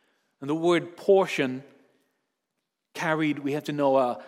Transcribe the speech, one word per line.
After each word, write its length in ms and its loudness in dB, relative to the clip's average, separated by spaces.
And 80 -8
the 60 -2
word 420 0
portion 680 2
carried, 460 -2
we 120 -4
have 120 -6
to 80 -6
know, 260 2
a, 300 -2